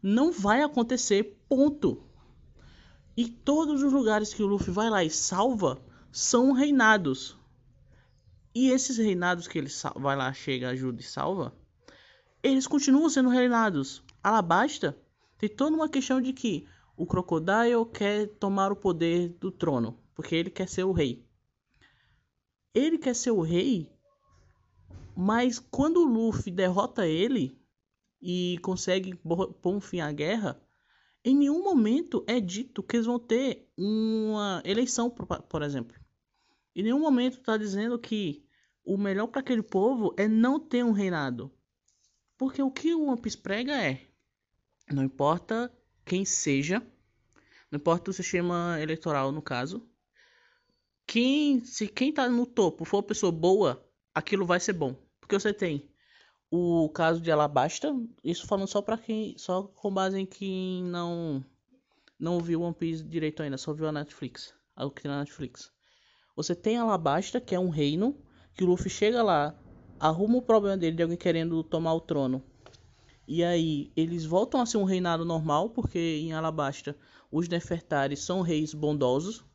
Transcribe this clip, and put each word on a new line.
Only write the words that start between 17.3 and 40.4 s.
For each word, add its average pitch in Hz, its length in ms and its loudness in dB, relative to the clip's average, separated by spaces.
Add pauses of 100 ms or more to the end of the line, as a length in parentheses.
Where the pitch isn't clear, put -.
quer 208 360 0 (100)
tomar 196 340 0
o 196 40 -2
poder 170 640 0
do 185 120 -6
trono, 123 480 -2 (160)
porque - 200 -6
ele 170 140 0
quer 180 180 -6
ser 185 180 -4
o 190 80 0
rei. 147 340 -2 (1500)
Ele 311 260 2
quer 262 160 0
ser - 160 -2
o 208 100 2
rei, 175 480 0 (1300)
mas 226 420 0
quando 320 400 2
o 349 60 8
Luffy 226 460 0
derrota 190 560 0
ele 165 500 0 (640)
e 180 420 -2
consegue 185 600 -2
bo-, 170 300 -2
pôr 185 240 -2
um 202 40 -2
fim 180 200 -6
à 151 100 -2
guerra, 180 500 -2 (640)
em 262 120 6
nenhum 285 260 4
momento 294 640 2
é 240 140 0
dito 196 420 -6
que - 140 -2
eles 233 100 2
vão 240 120 0
ter 233 600 -2
uma 214 840 -2
eleição, 233 440 0
por, - 180 -8
por - 360 -6
exemplo. 135 340 -6 (800)
Em 185 80 -6
nenhum 233 160 2
momento 254 420 2
tá 220 160 -2
dizendo 214 400 -2
que 208 480 -4 (400)
o 196 140 -2
melhor 202 300 0
pra 269 120 -4
aquele 247 220 0
povo 214 540 2
é 202 100 2
não 233 320 4